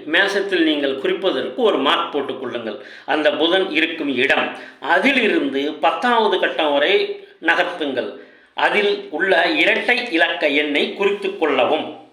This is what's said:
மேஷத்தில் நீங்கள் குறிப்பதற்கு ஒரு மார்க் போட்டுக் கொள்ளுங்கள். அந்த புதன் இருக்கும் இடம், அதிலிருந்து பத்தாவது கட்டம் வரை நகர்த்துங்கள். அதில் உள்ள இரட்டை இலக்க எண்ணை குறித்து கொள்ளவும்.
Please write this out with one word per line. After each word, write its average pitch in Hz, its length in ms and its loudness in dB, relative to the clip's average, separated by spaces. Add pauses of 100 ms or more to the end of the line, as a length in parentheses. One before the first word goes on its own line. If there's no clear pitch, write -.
மேஷத்தில் 185 580 0
நீங்கள் 143 360 0
குறிப்பதற்கு 175 640 -2
ஒரு 175 160 4
மார்க் 151 340 0
போட்டுக் - 280 -4
கொள்ளுங்கள். 113 380 -8 (280)
அந்த 151 260 2
புதன் 170 380 2
இருக்கும் 156 440 -2
இடம், 139 320 2 (340)
அதிலிருந்து 170 840 2 (100)
பத்தாவது 214 680 2
கட்டம் 156 340 0
வரை 147 220 2 (460)
நகர்த்துங்கள். 143 680 -2 (460)
அதில் 202 380 2 (180)
உள்ள 170 400 2
இரட்டை 202 460 2 (140)
இலக்க 165 380 0
எண்ணை 147 340 0 (120)
குறித்து 196 440 -2
கொள்ளவும். 143 480 0 (260)